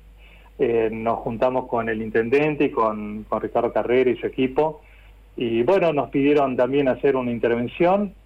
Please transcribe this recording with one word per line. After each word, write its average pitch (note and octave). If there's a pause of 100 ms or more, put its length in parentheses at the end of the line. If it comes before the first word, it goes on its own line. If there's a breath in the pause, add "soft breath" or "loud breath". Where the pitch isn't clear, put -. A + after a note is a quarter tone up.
(580 soft breath)
Eh, A2+
nos A2+
juntamos B2+
con A2+
el A2
intendente C#3
y C3
con, G#2+
con A2
Ricardo A2+
Carrera B2
y A#2+
su -
equipo, C3 (520 soft breath)
y A#2
bueno, E3+
nos C#3
pidieron C#3
también C3+
hacer C3+
una B2
intervención. A#2+ (140)